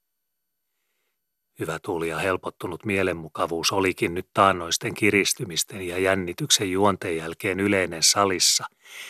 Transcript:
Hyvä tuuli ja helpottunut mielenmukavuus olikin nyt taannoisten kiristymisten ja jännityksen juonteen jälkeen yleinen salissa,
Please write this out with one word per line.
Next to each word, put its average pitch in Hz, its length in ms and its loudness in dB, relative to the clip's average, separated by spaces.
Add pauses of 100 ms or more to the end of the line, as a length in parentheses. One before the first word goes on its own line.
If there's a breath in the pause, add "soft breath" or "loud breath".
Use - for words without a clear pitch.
(1600)
Hyvä 80 200 -6
tuuli 82 300 -4
ja 80 80 -4
helpottunut 90 680 -6
mielenmukavuus 85 840 -2
olikin 95 420 0
nyt 92 200 -6
taannoisten 92 600 2
kiristymisten 95 880 0
ja 87 160 -6
jännityksen 95 760 0
juonteen 95 460 2
jälkeen 82 420 -4
yleinen 92 440 0
salissa, 95 600 2 (440 loud breath)